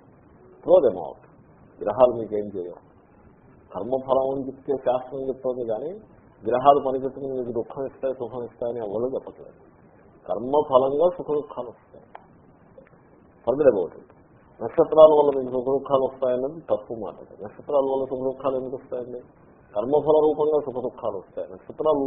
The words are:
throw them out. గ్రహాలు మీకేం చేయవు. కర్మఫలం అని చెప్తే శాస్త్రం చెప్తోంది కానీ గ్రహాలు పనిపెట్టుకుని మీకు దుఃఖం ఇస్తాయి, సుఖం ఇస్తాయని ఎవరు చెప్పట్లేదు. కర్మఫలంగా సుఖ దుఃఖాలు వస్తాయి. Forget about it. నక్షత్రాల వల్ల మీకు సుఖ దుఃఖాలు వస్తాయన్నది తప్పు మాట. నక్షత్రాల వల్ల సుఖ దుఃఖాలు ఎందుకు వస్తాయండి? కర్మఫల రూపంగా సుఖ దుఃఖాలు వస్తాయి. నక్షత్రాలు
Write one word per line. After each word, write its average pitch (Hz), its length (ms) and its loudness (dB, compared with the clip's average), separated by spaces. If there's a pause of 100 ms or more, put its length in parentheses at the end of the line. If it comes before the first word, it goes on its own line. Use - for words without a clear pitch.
(640)
throw 175 220 6
them 98 180 2
out. 67 160 -14 (640)
గ్రహాలు 120 360 4
మీకేం 104 360 -4
చేయవు. 87 260 -10 (920)
కర్మఫలం 131 580 -2
అని 139 160 -4
చెప్తే 135 260 -6 (100)
శాస్త్రం 127 460 -4
చెప్తోంది 127 400 -6
కానీ 117 200 -4 (540)
గ్రహాలు 131 420 4
పనిపెట్టుకుని 135 520 -4
మీకు 123 200 -6
దుఃఖం 117 320 -8
ఇస్తాయి, 131 300 -6
సుఖం 123 280 -8
ఇస్తాయని 120 380 -8
ఎవరు 107 280 -4
చెప్పట్లేదు. - 440 -14 (680)
కర్మఫలంగా 135 800 2 (100)
సుఖ - 120 -10 (100)
దుఃఖాలు 123 360 -10
వస్తాయి. - 320 -20 (1400)
Forget 139 260 4
about 90 280 -2
it. - 80 -20 (520)
నక్షత్రాల 156 580 8
వల్ల 147 180 6
మీకు 127 180 -4
సుఖ 123 120 -2 (100)
దుఃఖాలు 131 320 2
వస్తాయన్నది 131 500 -2 (120)
తప్పు - 220 -2 (120)
మాట. 82 140 -12 (260)
నక్షత్రాల 135 480 -2
వల్ల 135 180 -2
సుఖ 127 200 -6
దుఃఖాలు 131 300 -4
ఎందుకు 131 200 -8
వస్తాయండి? 123 400 -10 (540)
కర్మఫల 143 420 2 (100)
రూపంగా 151 400 2
సుఖ 123 200 -8
దుఃఖాలు 110 360 -6
వస్తాయి. - 320 -12
నక్షత్రాలు 151 520 -2